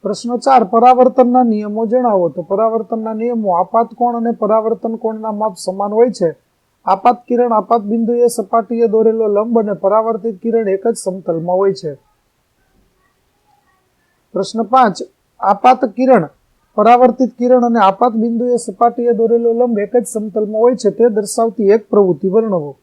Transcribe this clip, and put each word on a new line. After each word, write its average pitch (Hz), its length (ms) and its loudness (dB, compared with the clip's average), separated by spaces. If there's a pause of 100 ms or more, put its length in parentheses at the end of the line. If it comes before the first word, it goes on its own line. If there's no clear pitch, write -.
પ્રશ્ન 233 340 -6
ચાર, 254 260 2
પરાવર્તનના 247 800 4
નિયમો 214 420 -2
જણાવો. 214 440 0
તો 175 120 -8
પરાવર્તનના 220 720 -2
નિયમો, 220 380 -4
આપાત 226 420 0
કોણ 240 220 -2
અને 233 160 -2
પરાવર્તન 220 640 -2
કોણના 220 360 -6
માપ 208 260 -4
સમાન 196 340 -6
હોય 233 180 2
છે. 165 260 -2 (500)
આપાત 240 420 0
કિરણ 247 240 0
આપાત 220 300 0
બિંદુએ 233 460 0
સપાટીએ 233 600 -2
દોરેલો 220 400 0
લંબ 220 320 0
અને 208 140 -2
પરાવર્તિત 214 680 -2
કિરણ 226 260 -2
એક 196 200 -2
જ 233 80 -2
સમતલમાં 180 600 -4
હોય 196 180 0
છે. 170 200 -10 (2500)
પ્રશ્ન 208 300 -6
પાંચ, 220 340 2 (420)
આપાત 254 460 2
કિરણ, 233 420 2 (480)
પરાવર્તિત 240 600 4
કિરણ 247 260 2
અને 233 160 0
આપાત 196 320 2
બિંદુએ 233 460 -2
સપાટીએ 240 560 0
દોરેલો 233 400 0
લંબ 233 260 0
એક 202 180 -4
જ 233 80 0
સમતલમાં 214 560 -4
હોય 247 140 4
છે, 208 140 -2
તે 226 200 2
દર્શાવતી 220 540 -4
એક 208 260 2
પ્રવૃત્તિ 190 400 0
વર્ણવો. 180 540 -2